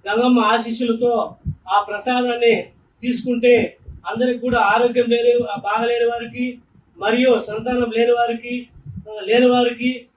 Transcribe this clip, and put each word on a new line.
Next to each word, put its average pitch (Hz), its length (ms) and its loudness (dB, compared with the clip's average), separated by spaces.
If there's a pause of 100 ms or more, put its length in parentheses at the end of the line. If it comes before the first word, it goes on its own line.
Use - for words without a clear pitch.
గంగమ్మ 233 360 2
ఆశీస్సులతో 226 920 -2 (380)
ఆ 202 80 4
ప్రసాదాన్ని 233 840 0 (360)
తీసుకుంటే 240 760 2 (300)
అందరికి 233 320 -2
కూడా 240 220 0
ఆరోగ్యం 233 480 2
లేని, 233 240 2 (280)
బాగలేని 233 440 -2
వారికి 233 540 -4 (400)
మరియు 233 420 2
సంతానం 233 560 -4
లేని 240 160 4
వారికి, 240 540 -2 (220)
ఆ, 208 340 -14
లేని 240 280 4
వారికి 247 560 0 (100)